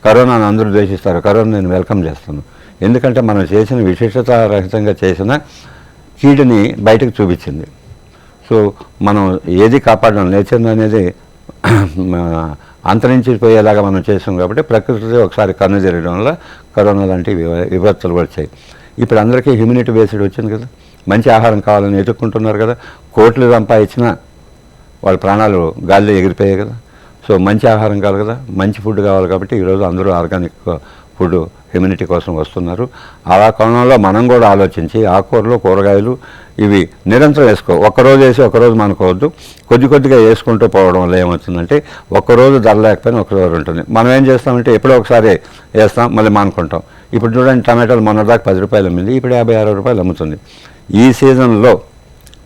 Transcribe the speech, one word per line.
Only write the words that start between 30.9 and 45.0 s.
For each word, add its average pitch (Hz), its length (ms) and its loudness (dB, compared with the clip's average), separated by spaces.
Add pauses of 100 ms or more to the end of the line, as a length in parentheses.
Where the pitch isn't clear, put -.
ఫుడ్ 85 300 -2 (260)
ఇమ్యూనిటీ 92 300 -2
కోసం 87 320 -4
వస్తున్నారు. 90 520 -8 (380)
ఆ 98 240 4
కోణంలో 120 460 2
మనం 107 320 2
కూడా 120 220 4
ఆలోచించి 98 540 0
ఆకుకూరలు, 104 520 0
కూరగాయలు 101 600 0 (400)
ఇవి 101 300 2 (180)
నిరంతరం 139 400 4
వేసుకో, 107 280 0
ఒక్కరోజు 123 460 4
వేసి 131 220 4
ఒక్కరోజు 117 320 4
మానుకోవద్దు, 104 580 -2 (360)
కొద్ది 123 200 2
కొద్దిగా 135 280 2
వేసుకుంటూ 113 500 2
పోవడం 92 360 2
వల్ల 90 140 0
ఏమవుతుందంటే 87 640 -2 (300)
ఒక్కరోజు 127 460 4
ధర 107 140 2
లేకపోయినా 107 480 0
ఒక్కరోజు 92 340 -2
ఉంటుంది. 82 360 -6
మనం 117 220 2
ఏం 135 140 4
చేస్తామంటే 123 480 0
ఎప్పుడో 131 220 2
ఒకసారి 110 320 2 (460)